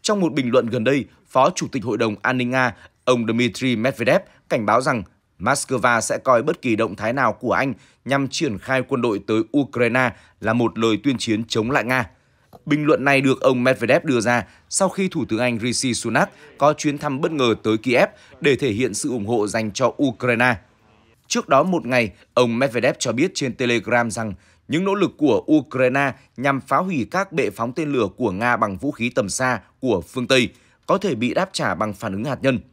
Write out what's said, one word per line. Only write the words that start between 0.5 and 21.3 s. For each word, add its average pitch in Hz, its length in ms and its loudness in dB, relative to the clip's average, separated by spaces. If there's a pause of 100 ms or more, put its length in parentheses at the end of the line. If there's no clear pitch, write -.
luận 120 160 2
gần 113 160 -2
đây, 127 220 2 (220)
Phó 131 220 2
Chủ 160 220 -6
tịch 123 120 -4
Hội 110 140 -2
đồng 110 240 0
An 127 160 0
ninh 123 120 -2
Nga, 127 260 0 (300)
ông 120 220 2
Dmitry 120 480 0
Medvedev 131 460 0 (280)
cảnh 120 160 -2
báo 110 160 4
rằng 131 220 -2 (360)
Moscow 120 640 0
sẽ - 160 -2
coi 120 260 2
bất - 180 -4
kỳ 117 140 0
động 104 200 -2
thái 107 180 -4
nào 127 200 0
của 117 180 -4
Anh 123 220 0 (320)
nhằm 139 220 -2
triển 107 300 -4
khai 131 300 -2
quân 127 140 -2
đội 110 260 -2
tới 113 140 0 (160)
Ukraine 123 540 0 (280)
là 107 140 -2
một 117 260 0
lời 113 240 2
tuyên 135 140 0
chiến 113 300 -2
chống 113 240 -2
lại 139 120 0
Nga. 123 260 -2 (560)
Bình 151 200 0
luận 135 180 2
này 139 180 4
được 135 200 2
ông 127 220 2
Medvedev 131 420 2
đưa 127 140 2
ra 113 280 0 (220)
sau 190 200 0
khi 190 180 -2
Thủ 147 220 -4
tướng 110 100 -2
Anh 120 200 -2
Rishi 120 340 -2
Sunak 123 360 0 (280)
có 151 160 4
chuyến 143 240 -2
thăm 143 240 -4
bất 156 100 -2
ngờ 123 320 2
tới 110 140 2
Kiev 131 320 2 (320)
để 139 140 4
thể 127 160 -2
hiện 110 220 -2
sự - 160 -6
ủng 110 180 -4
hộ 107 200 0
dành 107 240 -4
cho - 220 0 (100)
Ukraine. 123 520 2 (720)
Trước - 220 -4